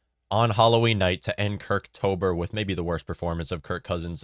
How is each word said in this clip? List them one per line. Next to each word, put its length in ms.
on 200
Halloween 480
night 240
to 180
end 180
Kirktober 760
with 180
maybe 220
the 80
worst 240
performance 440
of 120
Kirk 200
Cousins, 400